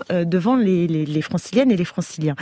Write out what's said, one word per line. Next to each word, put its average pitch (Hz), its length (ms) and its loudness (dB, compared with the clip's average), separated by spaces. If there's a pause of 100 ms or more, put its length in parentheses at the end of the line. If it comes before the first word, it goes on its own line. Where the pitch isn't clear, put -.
(120)
euh, 175 140 0
devant 180 300 2
les, 185 320 2
les, 156 180 0
les 151 160 -2
Franciliennes 226 480 0
et 208 80 4
les 170 80 -2
Franciliens. 151 560 -4